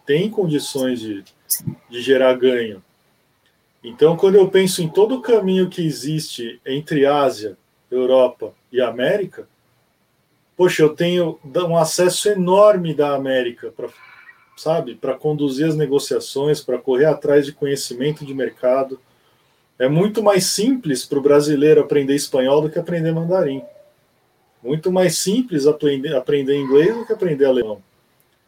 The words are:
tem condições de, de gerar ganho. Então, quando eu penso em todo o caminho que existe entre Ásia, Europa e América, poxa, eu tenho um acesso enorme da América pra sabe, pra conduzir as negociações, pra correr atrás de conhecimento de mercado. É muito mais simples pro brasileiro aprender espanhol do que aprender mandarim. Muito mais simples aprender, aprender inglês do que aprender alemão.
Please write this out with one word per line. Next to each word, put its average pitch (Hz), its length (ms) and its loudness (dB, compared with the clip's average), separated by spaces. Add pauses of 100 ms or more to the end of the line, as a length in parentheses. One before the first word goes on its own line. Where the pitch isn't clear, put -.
tem 165 240 0
condições 139 720 -4
de, 104 240 -12 (640)
de 120 140 -12
gerar 131 320 4
ganho. 120 480 -2 (1000)
Então, 147 320 2
quando 190 180 4
eu 190 140 6
penso 190 340 0
em 160 60 -2
todo 220 280 2
o 247 60 -8
caminho 190 480 2
que 175 140 -6
existe 143 840 -8
entre 143 400 0
Ásia, 120 500 0 (340)
Europa 127 600 0 (180)
e 123 100 -2
América, 123 680 -4 (1080)
poxa, 175 260 2
eu 151 120 4
tenho 175 500 -2
um 165 320 -2
acesso 175 520 0
enorme 190 680 4
da 143 200 0
América 127 600 -4
pra 117 140 -12 (760)
sabe, 151 320 -4
pra 131 200 -6
conduzir 147 520 -2
as 156 100 0
negociações, 143 840 -2
pra - 180 -4
correr 131 280 2
atrás 143 380 2
de 143 80 -12
conhecimento 139 720 -6
de 139 80 -12
mercado. 131 680 -2 (800)
É 127 100 2
muito 208 340 0
mais 202 240 2
simples 202 580 -2
pro 139 160 -2
brasileiro 147 600 4
aprender 139 340 0
espanhol 139 480 0
do 156 80 -2
que 175 80 -6
aprender 165 340 -4
mandarim. 165 500 -2 (1000)
Muito 156 300 -4
mais 185 260 2
simples 185 480 0
aprender, 147 480 0
aprender 139 420 0
inglês 143 400 4
do 233 80 -8
que 226 80 -4
aprender 156 340 0
alemão. 110 360 0 (640)